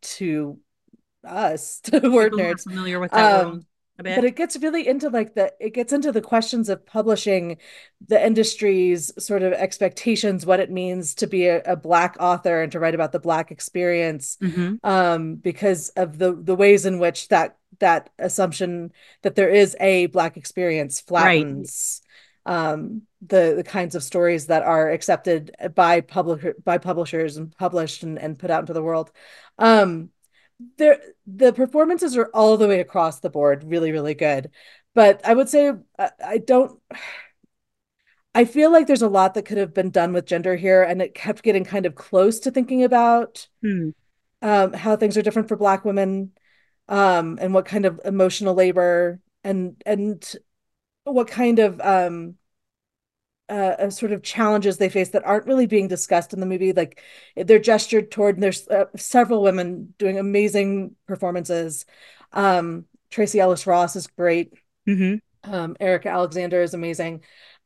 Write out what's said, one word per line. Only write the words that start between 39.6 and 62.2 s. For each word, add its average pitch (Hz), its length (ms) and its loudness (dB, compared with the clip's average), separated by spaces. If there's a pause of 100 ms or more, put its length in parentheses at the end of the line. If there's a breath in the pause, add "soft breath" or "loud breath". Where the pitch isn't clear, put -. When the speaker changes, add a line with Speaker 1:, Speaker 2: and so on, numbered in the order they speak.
Speaker 1:
been 190 160 -2
done 180 220 0
with 175 140 -4
gender 180 300 -2
here, 185 260 4
and 180 200 0
it 160 120 -6
kept - 280 -8
getting 196 220 2
kind 185 220 -4
of 151 80 -4
close 202 460 2
to 262 100 -4
thinking 254 340 0
about, 233 640 2 (140)
Speaker 2:
Hmm. 185 280 -4 (520)
Speaker 1:
um, 202 300 2
how 208 240 0
things 208 200 0
are 208 60 0
different 214 260 -2
for 214 80 -4
Black 196 280 0
women, 196 480 -2 (560)
um, 180 520 0
and 185 140 -2
what 190 120 2
kind 196 200 -2
of 170 180 -2
emotional 190 500 0
labor 180 640 2 (240)
and, 185 420 -6
and 208 480 -4 (680)
what 254 240 0
kind 233 300 0
of, 202 220 0
um, 175 560 0 (1120)
uh, 208 40 -12 (260)
uh, 202 120 -2
sort 208 220 -6
of 196 100 -6
challenges 208 560 0
they 190 100 2
face 185 220 -2
that 202 140 -2
aren't 208 220 0
really 262 200 2
being 196 220 0
discussed 175 440 -2
in 190 80 -10
the 185 60 -4
movie. 185 260 -2
Like, 175 300 -4 (340 loud breath)
they're 214 220 6
gestured 214 520 0
toward, 202 260 0
and 190 60 -4
there's, 190 260 -4
uh, 196 180 0 (100)
several 226 460 2
women 180 560 -2
doing 196 200 -2
amazing 196 800 -2 (100)
performances. 175 800 -6 (480 soft breath)